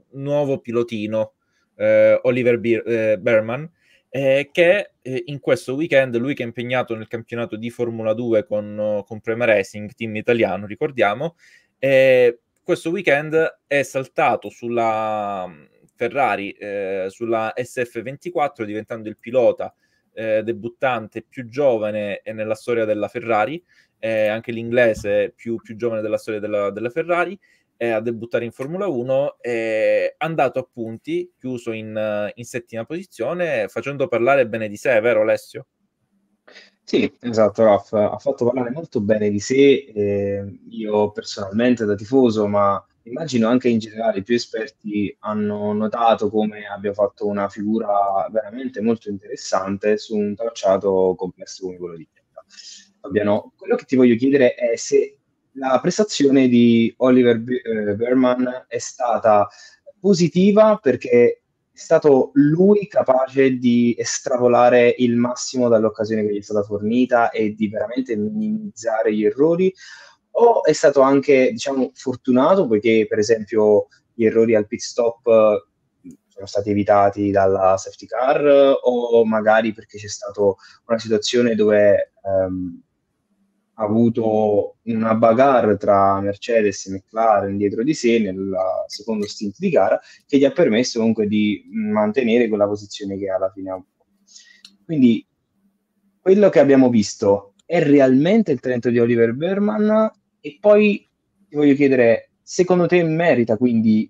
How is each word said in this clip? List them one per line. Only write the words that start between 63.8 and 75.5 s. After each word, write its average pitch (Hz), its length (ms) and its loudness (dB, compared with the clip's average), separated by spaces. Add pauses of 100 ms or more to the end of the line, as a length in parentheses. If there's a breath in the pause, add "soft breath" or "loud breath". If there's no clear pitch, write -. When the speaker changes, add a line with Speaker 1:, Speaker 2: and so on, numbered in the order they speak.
Speaker 2:
estrapolare 123 1000 2
il 120 200 0
massimo 123 500 -2
dall'occasione 110 560 0
che 104 100 -2
gli 101 40 -4
è 101 60 -8
stata 104 200 -4
fornita 113 680 0
e 107 220 -2
di 107 140 -4
veramente 113 480 -6
minimizzare 107 1000 -4
gli 107 120 -2
errori, 165 480 2 (640 loud breath)
o 233 280 4
è 156 100 2
stato 143 280 4
anche, 135 500 4
diciamo, 131 440 -4
fortunato 131 720 0
poiché, 110 400 2
per 110 100 -4
esempio, 107 720 2 (260 soft breath)
gli 113 120 -2
errori 113 280 2
al 107 140 0
pit 110 140 -10
stop, - 460 -4
eh, - 880 0 (120)